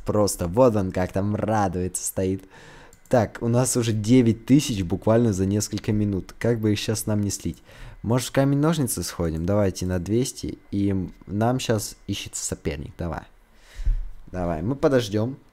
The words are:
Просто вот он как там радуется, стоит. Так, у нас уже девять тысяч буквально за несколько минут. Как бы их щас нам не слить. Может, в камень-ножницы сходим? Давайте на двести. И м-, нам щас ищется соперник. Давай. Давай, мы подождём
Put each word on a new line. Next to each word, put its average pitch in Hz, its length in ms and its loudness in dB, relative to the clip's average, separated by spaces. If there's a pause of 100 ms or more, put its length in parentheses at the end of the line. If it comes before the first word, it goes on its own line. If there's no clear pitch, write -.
Просто 98 420 0
вот 110 280 4
он 92 160 0
как 92 200 -2
там 104 240 -2
радуется, 95 720 -2
стоит. 95 380 -2 (640)
Так, 113 340 2
у 117 60 -2
нас 123 300 2
уже 113 160 0
девять 113 520 4
тысяч 131 380 4
буквально 107 500 2
за 95 120 0
несколько 104 480 -2
минут. 101 440 -2
Как 117 220 0
бы 107 140 2
их 101 60 0
щас - 260 -4
нам 104 160 0
не 101 100 0
слить. - 320 -8 (400)
Может, 117 240 0
в - 60 -10
камень-ножницы 139 680 2
сходим? 82 420 -4
Давайте 98 400 0
на 92 140 -2
двести. 113 580 -4 (120)
И 101 200 0
м-, 95 220 -2 (140)
нам 113 340 0
щас - 360 -2 (120)
ищется - 380 -8
соперник. - 520 -6
Давай. - 260 -6 (1040)
Давай, 85 340 -4
мы 120 140 -2
подождём 123 640 0 (160)